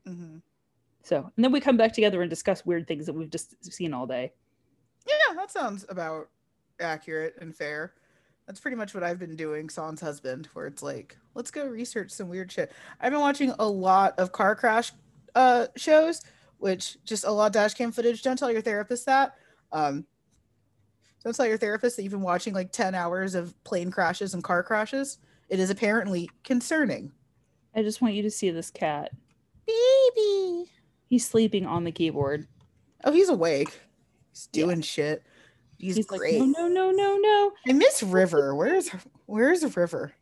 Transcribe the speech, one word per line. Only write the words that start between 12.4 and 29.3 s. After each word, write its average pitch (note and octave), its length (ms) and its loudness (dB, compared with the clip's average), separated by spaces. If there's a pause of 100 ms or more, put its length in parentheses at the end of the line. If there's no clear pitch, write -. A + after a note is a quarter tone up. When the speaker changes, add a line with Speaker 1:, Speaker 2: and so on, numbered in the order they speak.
Speaker 1:
shit." - 180 -4 (300)
I've B3+ 120 0
been D4 100 0
watching C#4+ 360 0
a A3 80 2
lot F#3+ 520 4
of F3+ 140 0
car G#3 220 2
crash, A3+ 380 2 (420)
uh, B3 420 6
shows, D#4+ 440 4 (380)
which - 460 -4
just - 200 -6
a G#3 60 0
lot G#3+ 160 4
of G3+ 60 2
dash G#3 200 4
cam A#3 200 -4
footage. A#3 300 0
Don't C4 160 0
tell B3+ 120 -2
your A3+ 120 0
therapist G#3+ 440 -4
that. C4+ 280 4 (380)
Um, D3+ 340 -2 (1160)
don't A#3 140 -6
tell B3+ 100 2
your A3 120 0
therapist A3 380 -2
that G3+ 80 -8
you've G3 80 -8
been G3 100 -6
watching, F#3 320 -2
like, F#3 180 -6
ten F#3+ 220 -2
hours F#3 400 -4
of F3 180 -6 (120)
plane F3+ 260 -4
crashes F#3 420 -2
and F3 100 -8
car F3+ 200 0
crashes. A3+ 560 -4 (320)
It F#3+ 100 0
is F#3 80 2
apparently G3 600 0 (140)
concerning. B3 680 -2 (640)
Speaker 2:
I A3 80 0
just G#3+ 180 -4
want A3 140 2
you G#3 80 -2
to G#3+ 80 -2
see F#3+ 200 -2
this E3 200 -8
cat. D3 400 -4 (560)